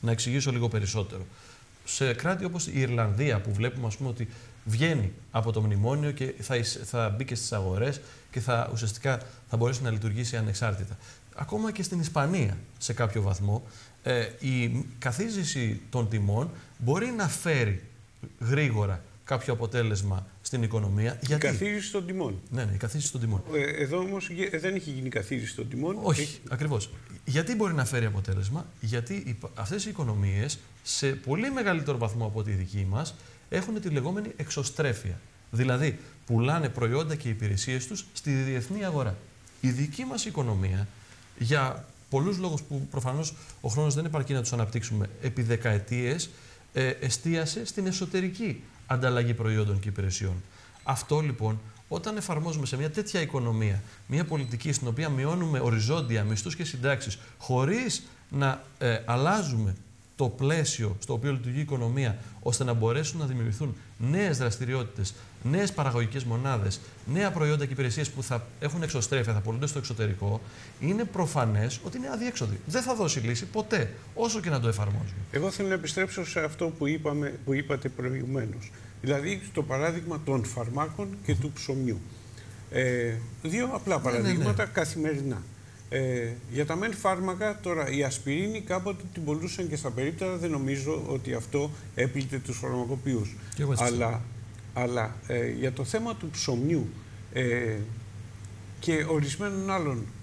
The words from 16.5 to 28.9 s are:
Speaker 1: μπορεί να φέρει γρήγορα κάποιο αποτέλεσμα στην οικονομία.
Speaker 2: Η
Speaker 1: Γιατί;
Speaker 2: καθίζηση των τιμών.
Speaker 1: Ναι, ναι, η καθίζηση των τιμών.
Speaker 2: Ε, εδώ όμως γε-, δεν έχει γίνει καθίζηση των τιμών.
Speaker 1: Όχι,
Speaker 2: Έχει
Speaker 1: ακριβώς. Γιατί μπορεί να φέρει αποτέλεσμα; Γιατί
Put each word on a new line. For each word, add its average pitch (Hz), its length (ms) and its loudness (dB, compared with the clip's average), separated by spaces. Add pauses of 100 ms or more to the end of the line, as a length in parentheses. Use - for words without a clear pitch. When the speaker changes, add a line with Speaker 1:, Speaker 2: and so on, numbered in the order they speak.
Speaker 1:
μπορεί 151 280 2 (120)
να 202 100 2
φέρει 120 560 2 (560)
γρήγορα 113 640 2 (240)
κάποιο 127 280 0
αποτέλεσμα 104 760 0 (140)
στην 120 220 0
οικονομία. 107 500 2
Speaker 2:
Η 120 120 -6
Speaker 1:
Γιατί; 147 220 2
Speaker 2:
καθίζηση 196 440 0
των 190 140 -2
τιμών. 170 340 -2 (100)
Speaker 1:
Ναι, 123 140 -2
ναι, 104 100 0
η 98 40 0
καθίζηση 143 340 -2
των 127 100 -4
τιμών. 113 200 2 (120)
Speaker 2:
Ε, 151 80 2 (220)
εδώ 143 140 0
όμως 185 320 -2
γε-, 175 300 -2
δεν 190 160 0
έχει 160 160 -4
γίνει 131 180 -4
καθίζηση 113 460 -4
των 117 140 -6
τιμών. 156 320 -2
Speaker 1:
Όχι, 175 200 4
Speaker 2:
Έχει - 180 -6 (100)
Speaker 1:
ακριβώς. 131 400 -2 (360)
Γιατί 160 300 2
μπορεί 208 180 2
να 135 120 2
φέρει 117 200 2
αποτέλεσμα; 98 600 0 (140)
Γιατί 117 460 -2